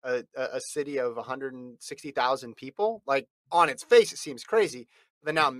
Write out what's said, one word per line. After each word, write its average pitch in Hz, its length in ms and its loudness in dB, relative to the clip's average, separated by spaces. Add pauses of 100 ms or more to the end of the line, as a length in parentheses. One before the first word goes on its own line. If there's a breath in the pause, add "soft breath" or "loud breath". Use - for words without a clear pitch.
a, 123 200 -2 (120)
a, 135 60 -4 (120)
a 131 60 -4
city 143 380 -6
of 123 180 -2
a 117 60 -8
hundred 131 320 -8
and 123 260 -16
sixty - 300 -14
thousand 127 460 -2
people. 208 500 -4
Like, 135 220 0 (240)
on 170 180 6
its 127 140 -8
face, - 280 6
it - 60 -14
seems 131 260 -10
crazy, 156 420 0 (360 soft breath)
but - 60 -8
then 156 80 -2
now 151 240 4